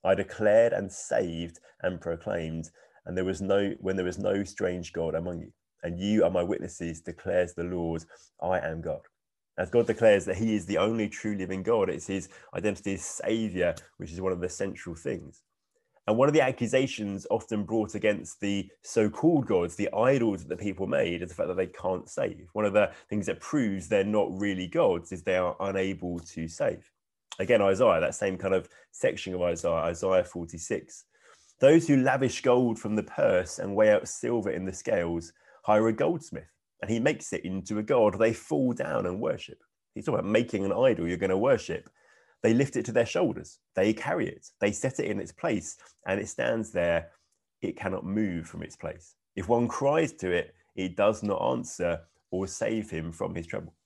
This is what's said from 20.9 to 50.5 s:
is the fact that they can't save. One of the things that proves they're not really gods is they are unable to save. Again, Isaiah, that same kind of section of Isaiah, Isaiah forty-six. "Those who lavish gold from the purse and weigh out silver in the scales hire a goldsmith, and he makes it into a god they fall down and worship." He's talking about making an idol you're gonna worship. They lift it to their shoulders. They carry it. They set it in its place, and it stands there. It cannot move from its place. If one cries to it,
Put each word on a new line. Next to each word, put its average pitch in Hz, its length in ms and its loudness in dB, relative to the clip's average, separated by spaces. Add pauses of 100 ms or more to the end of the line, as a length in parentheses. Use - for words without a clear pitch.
is 87 80 -8
the - 60 -16
fact 78 140 -2
that 90 60 -4
they 92 120 -2
can't - 420 -6
save. 90 440 -6
One 107 120 0
of 98 80 0
the 104 180 4 (200)
things 104 160 -2
that 95 120 -4
proves 98 480 -2
they're 98 160 4
not 104 320 2
really 95 300 -2
gods 92 460 0
is 87 100 -10
they 92 140 0
are 90 240 0
unable 95 580 -4
to 82 300 -10
save. - 440 -4 (460)
Again, 104 240 4
Isaiah, 98 380 4
that - 160 0
same 95 240 -2
kind 95 160 0
of 90 120 -2 (220)
section - 460 -4
of 90 80 -2
Isaiah, 87 300 0
Isaiah 87 500 2
forty-six. - 840 -8 (540)
"Those 160 280 8
who 139 140 6
lavish 131 400 0
gold 123 380 4
from 107 160 -2
the 104 80 0
purse 101 560 0
and 98 160 -4
weigh 107 160 6
out - 160 4
silver 117 420 -2
in 87 160 -4
the 92 80 -6
scales 85 580 -2 (320)
hire 107 260 4
a 110 40 0
goldsmith, - 560 -2 (320)
and 104 80 -8
he 113 100 0
makes 143 340 -2
it - 120 -6
into 92 320 -4
a 107 60 -2
god 107 340 4
they 110 160 4
fall 131 400 0
down - 320 -2
and 92 160 -4
worship." - 400 -6 (320)
He's 107 120 -10
talking 131 160 0
about 101 100 -4
making 110 340 2
an 87 80 0
idol 98 340 2
you're 90 100 -2
gonna 92 200 0
worship. 107 500 0 (540)
They 113 120 6
lift 135 240 2
it 107 80 0
to 113 80 -6
their 117 120 4
shoulders. - 540 -2 (160)
They 98 160 4
carry 107 380 -2
it. - 180 -16 (140)
They 104 100 2
set - 300 -4
it - 100 -2
in 101 80 -4
its - 140 -10
place, 107 420 -4 (320)
and 95 140 0
it 92 80 -8
stands 113 420 -2
there. 85 400 0 (500)
It 85 140 -6
cannot - 300 -6
move 95 420 -2
from 82 160 -12
its - 140 -14
place. - 380 -12 (200)
If 95 140 -6
one 120 180 4
cries 143 460 0
to 90 180 -4
it, 87 240 -2 (220)